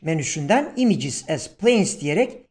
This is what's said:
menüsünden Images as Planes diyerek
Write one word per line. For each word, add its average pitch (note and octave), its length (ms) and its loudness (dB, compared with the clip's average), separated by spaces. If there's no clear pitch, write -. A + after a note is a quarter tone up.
menüsünden D#3 720 0
Images E3 540 0
as D3+ 260 -4
Planes A3 440 2
diyerek D#3+ 380 -2